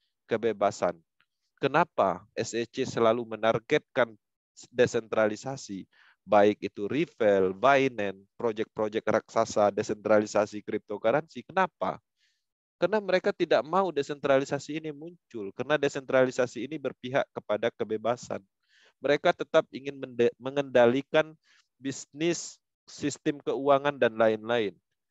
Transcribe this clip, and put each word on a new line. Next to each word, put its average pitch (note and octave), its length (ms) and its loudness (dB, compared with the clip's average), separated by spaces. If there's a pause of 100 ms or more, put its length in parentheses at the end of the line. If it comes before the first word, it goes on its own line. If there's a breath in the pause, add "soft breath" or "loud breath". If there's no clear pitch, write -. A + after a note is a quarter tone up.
(240)
kebebasan. G#2 720 -2 (640)
Kenapa C3 720 0
S A2+ 240 -6
E A#2 80 -2
C B2+ 240 -6
selalu A2+ 480 0
menargetkan A2+ 800 0 (560)
desentralisasi? A2 1120 -2 (440 soft breath)
Baik G#2 320 6
itu G2+ 240 -8
Ripple, G2+ 720 0
Binance, A2 800 0
proyek-proyek A2 640 -4
raksasa, G#2+ 720 0
desentralisasi G#2+ 880 0
cryptocurrency. A2+ 800 -4
Kenapa? F3+ 560 -4 (800)
Karena G3+ 240 0
mereka F#3 320 0
tidak D3+ 320 2
mau F3+ 240 0
desentralisasi C#3+ 880 -2
ini D#3 160 -8
muncul, C#3+ 640 -12
karena C#3+ 240 0
desentralisasi C3 880 0
ini D#3 80 -8
berpihak B2+ 560 -4
kepada G#2+ 400 -4
kebebasan. G#2+ 720 -6 (560 soft breath)
Mereka C#3+ 340 2
tetap D#3+ 380 0
ingin C#3 240 -12
mende-, A#2+ 400 0
mengendalikan C3+ 960 2 (480 soft breath)
bisnis, C#3+ 800 -6 (240)
sistem D3 560 -6
keuangan, C#3 560 0
dan A#2+ 180 2
lain-lain. A2 640 0 (340)